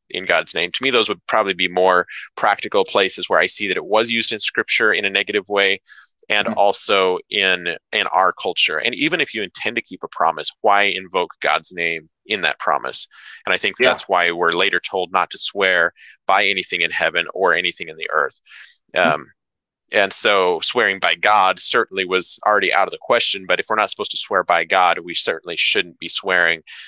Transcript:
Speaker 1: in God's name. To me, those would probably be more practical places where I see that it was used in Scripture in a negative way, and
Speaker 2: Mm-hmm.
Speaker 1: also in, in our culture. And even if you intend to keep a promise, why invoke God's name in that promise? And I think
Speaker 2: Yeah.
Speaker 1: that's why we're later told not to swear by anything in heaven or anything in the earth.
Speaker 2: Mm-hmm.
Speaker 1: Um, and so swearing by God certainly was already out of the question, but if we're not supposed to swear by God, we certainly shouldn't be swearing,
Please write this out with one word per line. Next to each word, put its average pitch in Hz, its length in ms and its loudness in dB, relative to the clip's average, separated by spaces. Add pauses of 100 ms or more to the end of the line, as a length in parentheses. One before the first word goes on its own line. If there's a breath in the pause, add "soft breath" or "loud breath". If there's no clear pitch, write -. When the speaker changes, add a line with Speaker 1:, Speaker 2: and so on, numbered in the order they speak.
Speaker 1:
in 92 160 -8
God's 85 300 0
name. 85 180 -2
To - 100 -6
me, 135 80 0
those 113 200 2
would 92 160 -8
probably 107 260 0
be 90 160 -2
more 90 380 2 (280 loud breath)
practical 104 480 0
places 95 460 0
where 92 100 2
I 85 80 2
see 101 220 -2
that 90 80 -2
it 85 80 -6
was 110 260 2
used 113 220 0
in 107 80 -6
Scripture - 500 0
in 98 140 0
a 101 60 0
negative 101 400 -2
way, 98 320 0 (480 loud breath)
and 104 180 0
Speaker 2:
Mm-hmm. 113 100 -6
Speaker 1:
also 95 600 2 (100)
in, 90 480 -2 (160)
in 104 140 0
our 92 260 2
culture. - 460 -2
And 120 160 -2
even 156 260 -2
if - 140 -4
you 110 80 -6
intend 104 340 -6
to - 60 -4
keep - 200 -14
a - 60 -8
promise, 80 420 -2 (120)
why 101 220 4
invoke 92 560 -2
God's 78 320 0
name 82 360 -4 (160)
in 104 160 -4
that 80 180 -2
promise? 64 480 -2 (380 loud breath)
And 98 80 -2
I 90 60 0
think 98 200 -4
Speaker 2:
Yeah. - 120 4
Speaker 1:
that's - 180 -4
why 87 220 2
we're 87 180 0
later 92 320 0
told 90 320 -6
not 92 180 0
to - 80 -12
swear 92 540 0 (340 loud breath)
by 98 200 4
anything 95 340 -2
in 82 100 0
heaven 82 440 -2
or 90 180 2
anything 87 360 -4
in 78 80 -14
the 80 140 -10
earth. 73 300 -2 (560 loud breath)
Speaker 2:
Mm-hmm. 82 160 2
Speaker 1:
Um, 76 140 -6 (640)
and 98 220 0
so 92 480 2
swearing 101 380 0
by 85 160 0
God 92 440 2
certainly 98 460 0
was 90 420 -2
already 101 280 2
out 95 120 4
of 87 60 -6
the 80 80 -10
question, 101 460 0
but 90 120 0
if 95 120 -4
we're 110 60 -2
not 107 120 2
supposed - 220 -4
to - 80 -4
swear 92 260 0
by 85 200 2
God, 87 340 2
we 87 160 -8
certainly 82 420 -4
shouldn't 87 420 0
be 85 120 -10
swearing, 87 500 0 (280 loud breath)